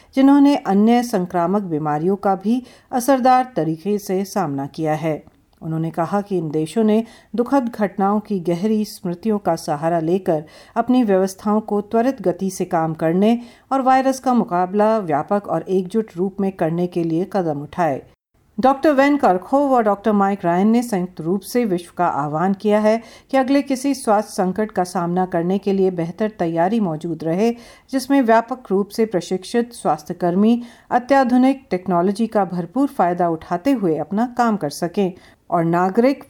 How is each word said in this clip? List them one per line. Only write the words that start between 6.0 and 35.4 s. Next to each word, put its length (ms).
कि 160
इन 140
देशों 320
ने 200
दुखद 340
घटनाओं 500
की 200
गहरी 460
स्मृतियों 520
का 180
सहारा 440
लेकर 440
अपनी 280
व्यवस्थाओं 580
को 220
त्वरित 380
गति 280
से 160
काम 280
करने 440
और 100
वायरस 380
का 140
मुकाबला 640
व्यापक 480
और 220
एकजुट 480
रूप 240
में 100
करने 360
के 160
लिए 300
कदम 280
उठाए। 400
डॉक्टर 340
वैन 260
कर्खोव 580
और 80
डॉक्टर 300
माइक 320
रायन 220
ने 160
संयुक्त 380
रूप 220
से 220
विश्व 320
का 100
आह्वान 460
किया 260
है 220
कि 60
अगले 240
किसी 340
स्वास्थ्य 380
संकट 380
का 140
सामना 420
करने 300
के 160
लिए 180
बेहतर 480
तैयारी 400
मौजूद 440
रहे, 280
जिसमें 300
व्यापक 500
रूप 180
से 160
प्रशिक्षित 680
स्वास्थ्यकर्मी 880
अत्याधुनिक 800
टेक्नोलॉजी 560
का 180
भरपूर 440
फायदा 400
उठाते 440
हुए 240
अपना 400
काम 200
कर 140
सकें 400